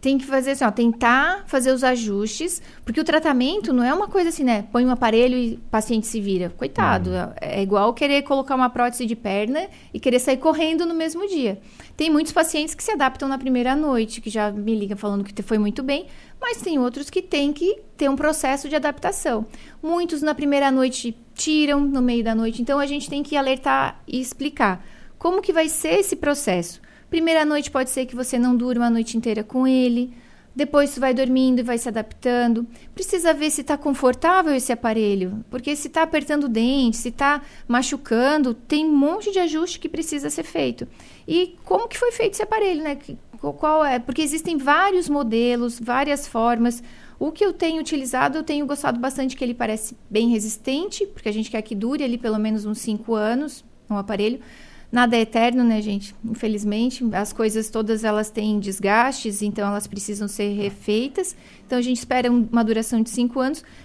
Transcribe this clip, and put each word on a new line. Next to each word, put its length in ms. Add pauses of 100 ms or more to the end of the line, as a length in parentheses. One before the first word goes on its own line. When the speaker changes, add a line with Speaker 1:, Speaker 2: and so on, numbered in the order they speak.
Speaker 1:
tem 160
que 80
fazer 260
assim, 140
ó, 60
tentar 760
fazer 240
os 120
ajustes, 760 (220)
porque 160
o 40
tratamento 680
não 120
é 100
uma 140
coisa 220
assim, 140
né? 280
Põe 140
um 60
aparelho 460
e 160
o 60 (100)
paciente 380
se 120
vira. 380
Coitado, 540
Speaker 2:
Uhum. 40 (240)
Speaker 1:
é, 200
é 20
igual 320
querer 300
colocar 320
uma 140
prótese 360
de 100
perna 520 (260)
e 60
querer 200
sair 180
correndo 480
no 80
mesmo 340
dia. 340 (340)
Tem 140
muitos 240
pacientes 420
que 80
se 80
adaptam 380
na 80
primeira 380
noite, 440
que 100
já 220
me 240
ligam 220
falando 260
que 100
te-, 100
foi 140
muito 240
bem, 260 (340)
mas 200
tem 160
outros 320
que 120
têm 320
que 240 (180)
ter 140
um 80
processo 500
de 80
adaptação. 680 (360)
Muitos 400
na 140
primeira 360
noite 440 (200)
tiram 440
no 220
meio 220
da 120
noite, 260
então 180
a 60
gente 240
tem 140
que 140
alertar 680
e 140
explicar 680 (320)
como 240
que 120
vai 160
ser 300
esse 180
processo. 640 (280)
Primeira 340
noite 260
pode 200
ser 160
que 100
você 240
não 160
durma 300
a 40
noite 280
inteira 260
com 240
ele, 460 (420)
depois 400
tu 60
vai 120
dormindo 460
e 40
vai 140
se 120
adaptando. 760 (300)
Precisa 380
ver 180
se 140
tá 120
confortável 800
esse 160
aparelho, 760
porque 260
se 140
tá 140
apertando 420
o 40
dente, 460
se 160
tá 300 (260)
machucando, 840
tem 320
um 100
monte 340
de 100
ajuste 380
que 120
precisa 400
ser 140
feito. 440 (400)
E 380
como 240
que 100
foi 140
feito 220
esse 80
aparelho, 380
né? 140
Que, 220 (240)
qu-, 120
qual 300
é? 160
Porque 220
existem 360
vários 520
modelos, 720
várias 440
formas. 560 (380)
O 100
que 160
eu 60
tenho 300
utilizado, 560
eu 60
tenho 220
gostado 320
bastante, 380
que 80
ele 100
parece 440 (120)
bem 200
resistente, 800
porque 200
a 60
gente 180
quer 100
que 140
dure 300
ali 120
pelo 220
menos 260
uns 140
cinco 360
anos, 500 (240)
um 80
aparelho. 420 (520)
Nada 240
é 60
eterno, 420
né, 180
gente? 400
Infelizmente, 920
as 180
coisas 380
todas, 340
elas 260
têm 300
desgastes, 840
então 240
elas 220
precisam 400
ser 260
refeitas. 800 (320)
Então, 120
a 40
gente 180
espera 300
um, 220
uma 100
duração 400
de 80
cinco 300
anos, 240 (220)